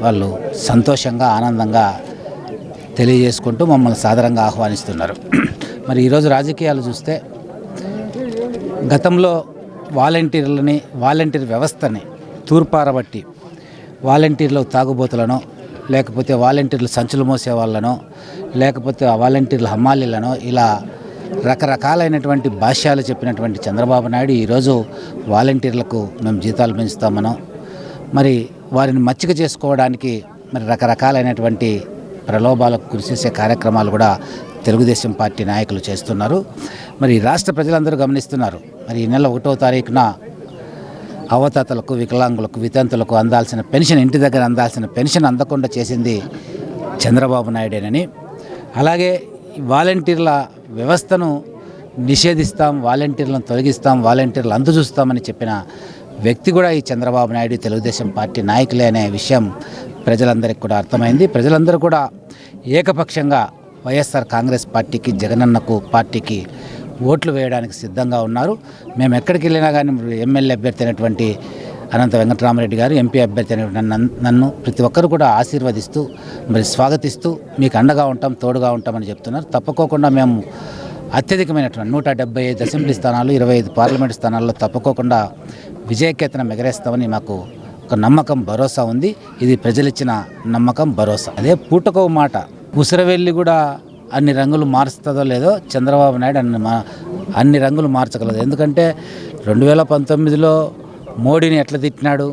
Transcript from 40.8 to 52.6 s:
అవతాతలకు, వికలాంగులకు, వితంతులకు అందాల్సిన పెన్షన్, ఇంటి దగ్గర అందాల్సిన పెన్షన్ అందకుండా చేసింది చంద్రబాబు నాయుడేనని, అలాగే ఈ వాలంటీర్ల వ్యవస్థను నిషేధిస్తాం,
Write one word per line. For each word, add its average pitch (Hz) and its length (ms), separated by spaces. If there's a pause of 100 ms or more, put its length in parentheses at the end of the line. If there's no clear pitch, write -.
అవతాతలకు, 131 640
వికలాంగులకు, 120 640
వితంతులకు 117 560
అందాల్సిన 117 500
పెన్షన్, 160 340
ఇంటి 131 200
దగ్గర 131 260
అందాల్సిన 120 360 (120)
పెన్షన్ 151 320
అందకుండా 135 460
చేసింది 120 380 (880)
చంద్రబాబు 123 520
నాయుడేనని, 110 480 (760)
అలాగే 170 300 (480)
ఈ 151 40 (100)
వాలంటీర్ల 165 580 (480)
వ్యవస్థను 170 520 (800)
నిషేధిస్తాం, 151 640 (140)